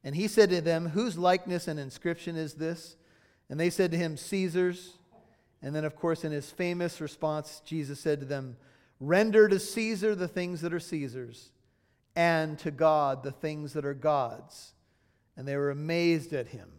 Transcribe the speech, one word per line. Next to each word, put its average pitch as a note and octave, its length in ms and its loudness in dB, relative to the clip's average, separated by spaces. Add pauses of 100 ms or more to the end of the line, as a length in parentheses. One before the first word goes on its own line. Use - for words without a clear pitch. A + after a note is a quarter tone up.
and C#3 100 -6
he F#3+ 140 0
said G#3 220 8
to F3+ 100 2
them, E3 300 0
"Whose F#3+ 280 -2
likeness F3+ 520 2
and D3+ 100 -6
inscription E3 560 -6
is D#3+ 200 -6
this?" D#3+ 420 -6 (520)
And C#3 80 -8
they E3+ 120 2
said F3+ 220 2
to E3 60 0
him, D#3+ 200 -2
"Caesar's." F3+ 800 -2 (640)
And C#3 120 -8
then, D#3 120 -2
of D3+ 100 -4
course, E3 300 -2
in D#3 80 -4
his C#3+ 180 -8
famous F3 480 -2
response, D3+ 640 -4
Jesus C#3+ 380 -6
said D3 180 0
to C#3 60 -10
them, C3 320 -8 (420)
"Render G#3 480 8
to F#3+ 120 4
Caesar A3 540 0
the F3+ 140 -2
things F3+ 320 -4
that E3 140 -4
are F3 60 -2
Caesar's, C3 720 -10 (680)
and D#3+ 420 2
to D#3 120 -4
God C#3+ 520 4
the C#3 80 -6
things D3+ 400 -6
that D3 140 -4
are C#3+ 80 -2
God's." C#3 800 -2 (640)
And C3 100 -10
they C#3 80 -2
were C#3+ 160 0
amazed E3 600 2
at B2+ 140 -4
him G2+ 320 -16